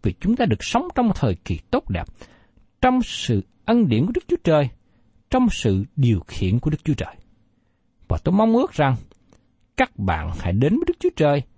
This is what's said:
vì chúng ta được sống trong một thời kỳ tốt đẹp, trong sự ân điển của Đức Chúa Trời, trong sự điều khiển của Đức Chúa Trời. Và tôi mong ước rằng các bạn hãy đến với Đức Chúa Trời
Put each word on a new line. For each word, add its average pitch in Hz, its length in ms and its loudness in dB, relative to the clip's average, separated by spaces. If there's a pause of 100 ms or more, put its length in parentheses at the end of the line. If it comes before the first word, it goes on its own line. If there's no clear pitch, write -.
vì 95 180 -2
chúng 226 160 0
ta 254 80 0
được 117 200 0
sống 320 300 -2
trong 247 120 2
một 202 100 2
thời 104 180 0
kỳ - 240 -6 (120)
tốt 262 200 -2
đẹp, 87 160 -4 (760)
trong 254 220 2
sự - 420 -2 (200)
ân 226 240 2
điển 117 180 2
của 240 80 -4
Đức 359 140 -2
Chúa 349 160 0
Trời, 151 240 2 (600)
trong 254 200 2
sự 98 340 0 (120)
điều 117 240 2
khiển 98 380 -2
của 156 120 -2
Đức - 140 -6
Chúa 156 100 0
Trời. - 200 -8 (960)
Và - 160 -2
tôi 170 80 2
mong 220 200 4
ước 262 200 0
rằng 135 240 2 (800)
các - 220 -2
bạn 85 400 -4
hãy 82 140 -4
đến 127 180 2
với 311 160 0
Đức 349 140 -2
Chúa 359 160 0
Trời 143 260 2 (160)